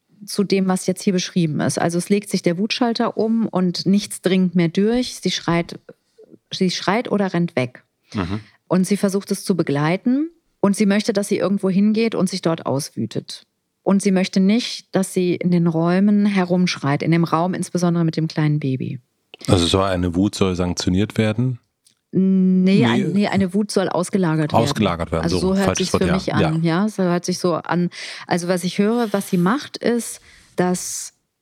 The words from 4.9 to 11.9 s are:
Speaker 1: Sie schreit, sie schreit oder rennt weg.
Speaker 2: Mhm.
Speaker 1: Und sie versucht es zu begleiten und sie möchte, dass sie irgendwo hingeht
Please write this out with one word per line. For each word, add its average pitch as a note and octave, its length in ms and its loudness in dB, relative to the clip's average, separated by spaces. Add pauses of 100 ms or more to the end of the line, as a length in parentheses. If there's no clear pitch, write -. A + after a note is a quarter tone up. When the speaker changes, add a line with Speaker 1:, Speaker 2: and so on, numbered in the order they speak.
Speaker 1:
Sie F#3 120 -2
schreit, - 480 -4 (720)
sie F#3 180 0
schreit G#3+ 400 -2
oder G3 240 0
rennt E3+ 220 0
weg. B2+ 260 -4 (320)
Speaker 2:
Mhm. G2 260 -4 (280)
Speaker 1:
Und F3+ 180 2
sie G3+ 100 0
versucht G3 360 -2
es - 120 -6
zu F#3+ 120 0
begleiten F3 760 0 (300)
und G3 160 2
sie G#3+ 100 2
möchte, G3+ 260 0
dass G3+ 160 -2
sie G3+ 100 0
irgendwo F#3+ 300 0
hingeht G#3 460 2